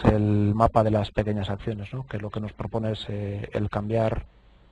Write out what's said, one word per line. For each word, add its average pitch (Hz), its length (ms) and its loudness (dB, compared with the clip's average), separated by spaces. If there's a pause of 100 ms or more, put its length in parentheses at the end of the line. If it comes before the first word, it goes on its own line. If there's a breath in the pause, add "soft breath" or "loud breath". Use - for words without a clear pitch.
el 104 480 4
mapa 113 300 6
de 107 80 2
las 104 200 2
pequeñas 104 380 -2
acciones, 101 440 -6
¿no? 131 120 -6
Que - 140 -6
lo 104 100 -8
que - 100 -6
nos 107 140 -6
propone 110 380 -4
es, - 180 -6
eh, 101 440 -4
el 104 160 0
cambiar, 110 560 0 (460)